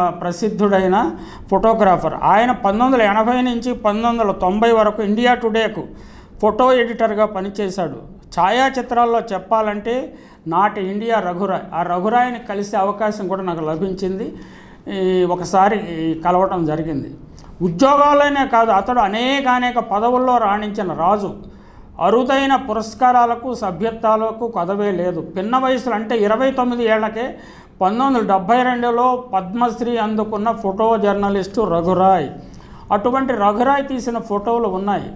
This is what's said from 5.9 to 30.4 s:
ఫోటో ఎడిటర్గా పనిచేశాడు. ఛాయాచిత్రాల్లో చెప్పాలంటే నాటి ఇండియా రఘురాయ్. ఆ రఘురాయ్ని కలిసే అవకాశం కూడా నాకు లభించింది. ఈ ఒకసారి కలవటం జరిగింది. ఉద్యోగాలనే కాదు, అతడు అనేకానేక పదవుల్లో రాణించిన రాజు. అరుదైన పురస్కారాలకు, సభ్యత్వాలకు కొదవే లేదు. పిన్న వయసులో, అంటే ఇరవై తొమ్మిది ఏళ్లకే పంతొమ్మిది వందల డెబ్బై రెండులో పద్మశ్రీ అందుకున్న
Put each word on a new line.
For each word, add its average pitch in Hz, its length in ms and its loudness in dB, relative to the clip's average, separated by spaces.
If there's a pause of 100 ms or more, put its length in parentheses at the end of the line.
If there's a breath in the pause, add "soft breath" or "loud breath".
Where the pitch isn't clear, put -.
ఫోటో 220 300 4
ఎడిటర్గా 226 540 2
పనిచేశాడు. 196 720 -4 (440)
ఛాయాచిత్రాల్లో 240 800 2 (120)
చెప్పాలంటే 214 840 -2 (320 loud breath)
నాటి 202 340 0
ఇండియా 208 400 -2
రఘురాయ్. 180 540 -4
ఆ 165 80 -2
రఘురాయ్ని 220 560 0
కలిసే 202 380 -6
అవకాశం 208 520 -2
కూడా 190 140 -4
నాకు 170 180 -4
లభించింది. 185 760 -4 (540 loud breath)
ఈ 185 340 2
ఒకసారి 185 560 2 (440)
కలవటం 180 420 2
జరిగింది. 151 500 -4 (460 loud breath)
ఉద్యోగాలనే 277 840 4
కాదు, 226 240 4
అతడు 208 280 2
అనేకానేక 247 800 0
పదవుల్లో 247 600 2
రాణించిన 208 540 -2
రాజు. 185 420 0 (680 loud breath)
అరుదైన 262 560 2
పురస్కారాలకు, 240 1000 0
సభ్యత్వాలకు 220 920 -2
కొదవే 202 420 -2
లేదు. 175 300 -2
పిన్న 196 380 -2
వయసులో, 254 360 0
అంటే 220 240 -2
ఇరవై 226 320 2
తొమ్మిది 247 340 0
ఏళ్లకే 220 540 -2 (420 loud breath)
పంతొమ్మిది 240 400 2
వందల 202 120 0
డెబ్బై 190 300 2
రెండులో 247 640 0 (100)
పద్మశ్రీ 226 640 -2
అందుకున్న 214 560 -2